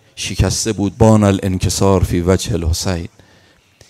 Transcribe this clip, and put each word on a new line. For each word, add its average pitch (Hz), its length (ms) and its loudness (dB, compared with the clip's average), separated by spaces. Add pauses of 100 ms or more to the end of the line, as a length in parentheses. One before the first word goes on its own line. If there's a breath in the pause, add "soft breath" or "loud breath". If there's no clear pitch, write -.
(160)
شکسته - 560 -2
بود، 98 260 -4
«بان 110 260 6
الانکسار 98 800 0
فی 87 160 -2
وجه 90 320 0
الحسین.» 82 560 -4 (800 soft breath)